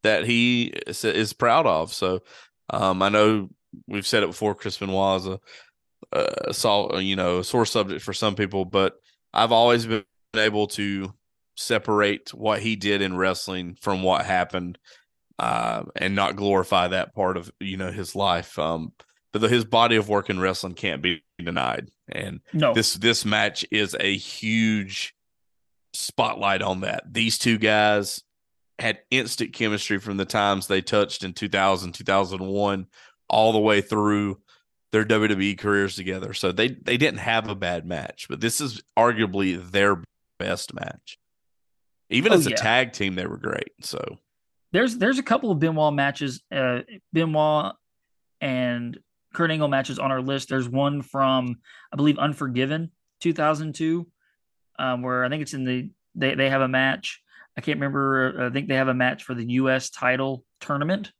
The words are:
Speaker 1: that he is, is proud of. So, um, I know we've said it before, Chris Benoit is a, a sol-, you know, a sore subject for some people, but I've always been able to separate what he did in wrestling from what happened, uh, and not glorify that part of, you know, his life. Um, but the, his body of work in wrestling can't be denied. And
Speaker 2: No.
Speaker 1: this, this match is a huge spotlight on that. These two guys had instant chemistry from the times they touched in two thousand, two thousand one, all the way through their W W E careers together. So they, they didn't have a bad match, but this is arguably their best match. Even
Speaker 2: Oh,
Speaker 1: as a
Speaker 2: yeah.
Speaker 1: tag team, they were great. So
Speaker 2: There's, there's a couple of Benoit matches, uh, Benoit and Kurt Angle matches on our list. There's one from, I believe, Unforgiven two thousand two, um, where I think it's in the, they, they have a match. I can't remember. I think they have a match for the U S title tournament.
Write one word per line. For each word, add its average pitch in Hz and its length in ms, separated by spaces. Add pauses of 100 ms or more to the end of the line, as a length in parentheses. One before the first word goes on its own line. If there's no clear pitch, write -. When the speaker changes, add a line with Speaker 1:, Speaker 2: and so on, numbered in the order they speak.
Speaker 1:
that 104 220
he 120 480 (140)
is, - 180
is 104 280
proud 127 340
of. 80 260
So, 92 280 (480)
um, 95 320
I 98 80
know 107 400 (380)
we've 101 200
said 110 160
it 90 40
before, 98 280
Chris - 220
Benoit 95 440
is 95 60
a, 95 120 (760)
a - 400
sol-, 101 460
you 95 160
know, 90 240
a 92 40
sore 117 220
subject 98 380
for 101 100
some 104 220
people, 98 300
but 95 300 (380)
I've 113 180
always 117 340
been 110 180 (320)
able 107 320
to 98 460 (420)
separate 104 760
what 107 280
he 110 140
did 101 260
in 92 140
wrestling 90 640
from 92 240
what 92 220
happened, 90 540 (600)
uh, 57 440 (120)
and 95 200
not 98 200
glorify 98 520
that 92 260
part 92 240
of, 85 220
you 95 180
know, 92 140
his 92 240
life. 92 440
Um, 80 340 (380)
but 107 100
the, 113 60
his 117 180
body 117 300
of 107 140
work 101 200
in 95 100
wrestling 95 340
can't 82 280
be 82 220 (160)
denied. 71 500 (220)
And - 300 (120)
Speaker 2:
No. 151 200
Speaker 1:
this, 110 220
this 110 280
match 104 480
is 104 280
a 98 180
huge 107 960 (800)
spotlight 98 680
on 95 200
that. 107 320
These 113 240
two 113 200
guys 107 640 (580)
had 110 200 (120)
instant 117 420
chemistry 104 460
from 98 180
the 98 80
times 101 420
they 95 140
touched - 420
in 92 100
two 107 160
thousand, 95 440
two - 100
thousand 95 420
one, 98 420 (420)
all 110 240
the 110 60
way 107 220
through 104 580 (520)
their 110 140
W 107 220
W 101 240
E 98 40
careers 101 400
together. 92 380
So 98 180
they, 107 180
they - 280
didn't 135 220
have 110 280
a 104 80
bad 87 300
match, 85 440
but 73 120
this 117 180
is 127 220 (160)
arguably 98 760
their 98 320 (360)
best 92 340
match. - 440 (920)
Even 156 240
Speaker 2:
Oh, - 20
Speaker 1:
as 156 120
a 95 40
Speaker 2:
yeah. - 60
Speaker 1:
tag 117 340
team, 95 240
they 90 120
were - 100
great. - 340 (120)
So - 340 (560)
Speaker 2:
There's, 233 240
there's 247 220
a 262 40
couple 233 280
of 160 80
Benoit 151 340
matches, 139 480 (100)
uh, 123 280 (340)
Benoit 151 600 (680)
and 123 580 (340)
Kurt 165 180
Angle 156 180
matches 135 300
on 135 120
our 131 100
list. 135 280
There's 131 180
one 139 360
from, 131 540 (360)
I - 20
believe, 143 220
Unforgiven 143 720 (300)
two 170 120
thousand 156 420
two, 165 320 (720)
um, 127 240
where 127 200
I 123 60
think 151 140
it's 135 100
in 135 120
the, 127 240 (260)
they, 131 200
they 135 140
have 135 120
a 131 60
match. 131 540 (360)
I 131 40
can't 147 160
remember. 135 680
I - 20
think 139 200
they 135 60
have 131 120
a 131 60
match 127 300
for 131 120
the 117 160
U 131 180
S 131 200
title 131 540 (180)
tournament. 160 580